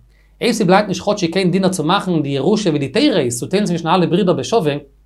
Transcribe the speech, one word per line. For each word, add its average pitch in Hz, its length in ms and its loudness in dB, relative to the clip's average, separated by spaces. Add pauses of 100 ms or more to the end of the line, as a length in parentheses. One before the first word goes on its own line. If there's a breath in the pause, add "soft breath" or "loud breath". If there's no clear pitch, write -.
(400)
אייב 226 120 0
זי 214 120 -2
בלייבט 190 240 4
נישט 185 140 -6
חודשig - 300 -2
קיין 190 180 0
דינר 190 180 2
צו 165 160 -2
מאכן, 180 380 0
די 139 60 -6
ירושה 175 420 0
ווי 151 80 0
די 139 100 -2
תורה 240 300 2
איז, 123 220 -2
צו - 60 -6
טיילן 202 200 0
צווישן 165 220 -2
אלע 175 180 2
ברידער 180 280 2
בשווה, 147 400 -2 (320)